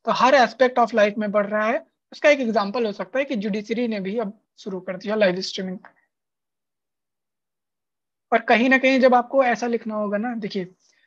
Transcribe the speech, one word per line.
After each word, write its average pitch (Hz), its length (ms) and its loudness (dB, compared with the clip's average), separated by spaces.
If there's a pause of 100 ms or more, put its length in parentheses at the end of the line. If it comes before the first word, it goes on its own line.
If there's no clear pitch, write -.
तो 226 80 0
हर 262 220 4
aspect 247 400 2
of 240 200 0
life 214 240 2
में 214 140 -4
बढ़ 202 140 0
रहा 214 200 -2
है। 277 200 -4 (260)
उसका - 180 2
एक 285 100 4
example 220 460 -2
हो 202 60 -6
सकता 202 260 -8
है 285 60 -2
कि 277 120 -6
judiciary 214 520 -4
ने 214 120 -4
भी 190 180 -6
अब 214 220 -8 (180)
शुरू 190 220 -10
कर 185 160 -12
दिया 202 180 -6
live 190 260 2
streaming। 190 380 -8 (2500)
और 233 60 4
कहीं 233 300 4
ना 262 100 4
कहीं 262 220 2
जब 247 140 6
आपको 247 300 2
ऐसा 240 220 0
लिखना 226 280 -6
होगा 208 240 -4
ना, 240 160 -6
देखिए 202 300 -8 (420)